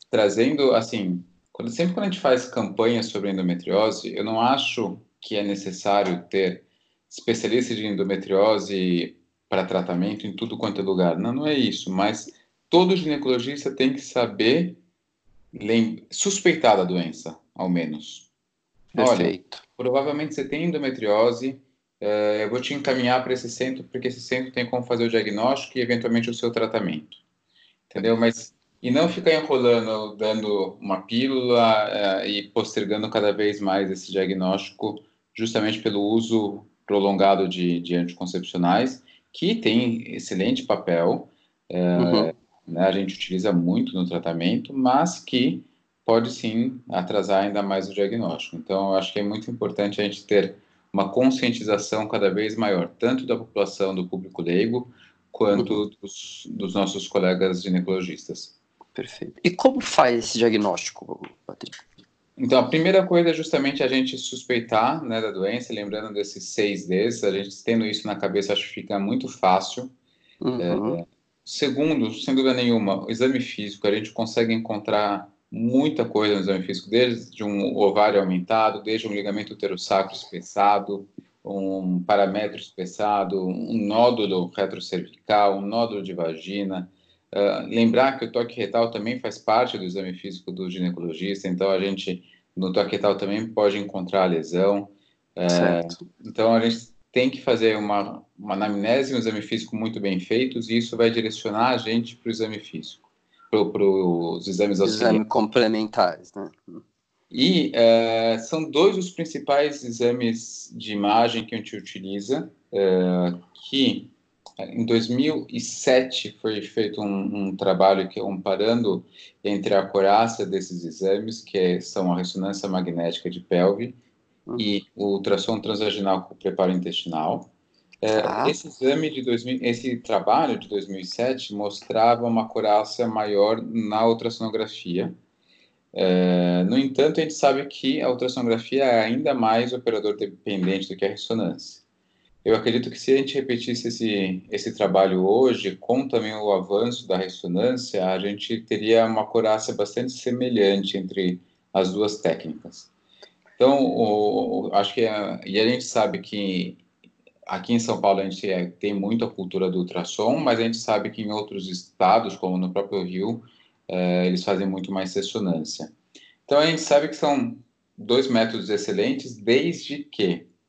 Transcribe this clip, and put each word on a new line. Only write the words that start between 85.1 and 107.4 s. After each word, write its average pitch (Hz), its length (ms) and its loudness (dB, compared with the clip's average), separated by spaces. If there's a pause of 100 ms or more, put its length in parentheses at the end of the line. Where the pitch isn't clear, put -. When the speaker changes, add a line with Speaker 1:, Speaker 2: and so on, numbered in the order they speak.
Speaker 1:
um 98 80 -6
nódulo 107 380 -2
de 92 100 -8
vagina. 90 720 -6 (440)
Ah, 101 360 0
lembrar 117 520 4
que 117 60 -6
o 113 60 -8
toque 120 240 -4
retal 113 360 0
também 113 280 -6
faz 107 200 -8
parte 120 360 2
do 98 80 -8
exame 92 300 -6
físico 90 380 -12
do 90 180 -8
ginecologista, 90 800 -4
então 95 240 0
a 95 80 2
gente, 95 440 -4 (320)
no 92 160 -2
toque 98 200 0
retal 101 260 0
também 104 300 -4
pode 104 320 2
encontrar 95 460 0
a 90 100 2
lesão. 92 520 0 (480)
É, 87 140 0
Speaker 2:
Certo. 87 580 0 (160)
Speaker 1:
então 113 300 2
a 113 60 6
gente 113 300 0 (220)
tem 127 160 2
que - 140 -6
fazer 113 340 4
uma, 104 480 -2 (140)
uma 98 160 -6
anamnese 107 600 0
e - 20 0
um 120 40 0
exame 110 220 -2
físico 110 340 -6
muito 110 240 -6
bem 98 200 -2
feitos, 113 500 -2
e 117 80 2
isso 117 180 -2
vai 113 140 6
direcionar 110 600 0
a 123 80 2
gente 113 380 -4
pro - 140 -8
exame 110 300 -4
físico, - 500 -16 (400)
pro, 107 220 2
pros 90 760 2
exames 98 320 2
Speaker 2:
Exame 95 120 4
Speaker 1:
auxiliares. 110 360 2
Speaker 2:
complementares, 110 1080 0
né? 98 140 -10 (800)
Speaker 1:
E, 156 440 2